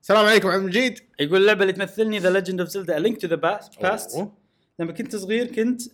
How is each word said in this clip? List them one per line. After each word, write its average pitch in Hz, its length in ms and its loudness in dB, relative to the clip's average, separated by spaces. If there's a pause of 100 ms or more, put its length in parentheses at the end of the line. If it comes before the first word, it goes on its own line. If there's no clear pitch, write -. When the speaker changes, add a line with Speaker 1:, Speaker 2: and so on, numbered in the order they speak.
Speaker 1:
السلام 208 240 4
عليكم 208 220 6
عبد 190 120 0
المجيد. 202 380 0 (220)
Speaker 2:
يقول: 160 200 2
"اللعبة 196 220 4
اللي 190 100 2
تمثلني 202 480 -4
The 185 220 2
Legend 180 240 -4
of 160 40 -10
Zelda: 190 200 -6
A 170 160 0
Link 226 100 -2
to 170 140 -6
the 160 100 -2
Past." 196 760 -4
Speaker 1:
أوه. 202 160 -6 (460)
Speaker 2:
لما 170 140 -6
كنت - 240 -8
صغير 220 300 -2
كنت 240 360 -2 (120)